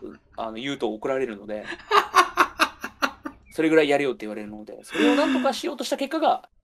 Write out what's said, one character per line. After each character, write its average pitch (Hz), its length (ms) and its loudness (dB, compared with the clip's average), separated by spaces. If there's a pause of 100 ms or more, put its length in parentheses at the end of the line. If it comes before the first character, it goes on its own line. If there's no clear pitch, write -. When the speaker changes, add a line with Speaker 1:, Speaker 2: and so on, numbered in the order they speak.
(360)
Speaker 1:
あ 113 100 -6
の、 110 80 -8
言 135 200 -6
う 139 40 -10
と 110 140 -2
怒 107 160 -6
ら 135 100 0
れ 131 80 -2
る 110 100 -8
の 101 100 -16
で。 107 200 -8
Speaker 2:
<laughs> - 1900 -2
Speaker 1:
そ 156 100 -2
れ 160 60 4
ぐ 156 80 6
ら 156 60 8
い 143 60 2
や 143 100 4
れ 143 60 0
よ 127 80 0
っ 110 40 -4
て 107 80 -12
言 107 60 -6
わ 104 40 -6
れ 107 80 -10
る 104 60 -12
の 107 160 -14
で、 - 180 -16
そ - 140 -12
れ 294 140 6
を 294 40 6
な 285 120 4
ん 269 80 2
と 262 60 2
か 254 120 2
し - 140 -6
よ 294 80 -6
う - 20 -18
と 254 80 -6
し - 60 -4
た 277 80 -2
結 277 120 -2
果 320 100 -2
が。 233 280 2 (160)